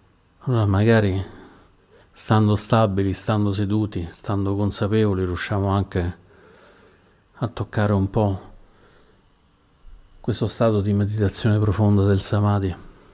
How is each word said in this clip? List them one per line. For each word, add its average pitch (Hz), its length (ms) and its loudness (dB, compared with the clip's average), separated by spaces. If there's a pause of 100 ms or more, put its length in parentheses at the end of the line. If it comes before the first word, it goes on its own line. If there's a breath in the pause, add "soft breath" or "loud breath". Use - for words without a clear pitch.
(420 soft breath)
Allora 113 260 0
magari 101 520 4 (920 loud breath)
stando 107 440 2
stabili, 98 580 0
stando 104 400 -2
seduti, 101 580 -4
stando 98 440 -4
consapevoli, 101 720 0
riusciamo 95 420 -2
anche 92 500 -2 (1160 soft breath)
a - 140 -6
toccare 104 460 -2
un 98 180 2
po' 104 280 0 (1800 soft breath)
questo 117 260 -4
stato 110 340 0
di 101 140 0
meditazione 104 640 0
profonda 104 480 2
del 98 160 2
samadhi, 101 540 0 (380 loud breath)